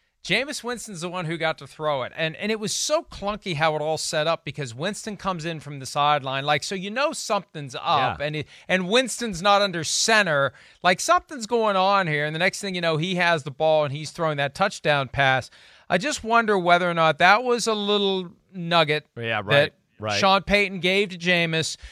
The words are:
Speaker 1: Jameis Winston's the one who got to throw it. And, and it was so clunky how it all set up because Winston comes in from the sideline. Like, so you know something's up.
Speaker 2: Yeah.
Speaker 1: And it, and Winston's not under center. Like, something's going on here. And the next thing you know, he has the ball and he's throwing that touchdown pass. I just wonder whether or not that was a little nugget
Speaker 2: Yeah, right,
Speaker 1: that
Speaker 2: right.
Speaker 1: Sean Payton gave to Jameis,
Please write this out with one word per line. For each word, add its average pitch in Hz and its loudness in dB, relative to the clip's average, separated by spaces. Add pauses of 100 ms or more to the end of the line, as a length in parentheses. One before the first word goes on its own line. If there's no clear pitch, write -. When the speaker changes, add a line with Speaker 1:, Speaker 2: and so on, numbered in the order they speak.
(220)
Speaker 1:
Jameis 247 -4
Winston's 214 -10
the 180 -6
one 180 -6
who 165 -4
got 160 -2
to 139 -16
throw 147 -4
it. 110 -8
And, 160 -4
and 208 -4
it 220 -2
was 208 -6
so 311 -2
clunky 202 -8
how 156 2
it 147 -4
all 156 -2
set 156 -2
up 165 -2
because 135 -8
Winston 196 -8
comes 180 -6
in 160 -8
from 143 -14
the 131 -12
sideline. 139 0
Like, 147 0
so - -8
you 190 -8
know 262 -2
something's 165 -6
up. 135 0
Speaker 2:
Yeah. 143 -2
Speaker 1:
And 151 -6
it, 147 -8 (180)
and 180 0
Winston's 226 -2
not 202 6
under 180 0
center. 160 2 (280)
Like, 180 4
something's 320 0
going 220 2
on 190 2
here. 151 0
And 151 -4
the 160 -4
next 185 0
thing 196 -6
you 180 -6
know, 165 0
he 175 -2
has 170 2
the 151 -10
ball 156 2
and 135 -4
he's 151 -10
throwing 156 -2
that 139 -2
touchdown 147 0
pass. 131 0 (400)
I 180 2
just 269 -6
wonder 220 4
whether 175 4
or 170 -2
not 160 4
that 196 6
was 240 0
a 220 2
little 202 -2 (200)
nugget 165 2 (100)
Speaker 2:
Yeah, 113 -2
right, 98 -4
Speaker 1:
that 143 4 (260)
Speaker 2:
right. 104 -2
Speaker 1:
Sean 190 4
Payton 196 0
gave 190 2
to 180 -14
Jameis, 170 0 (160)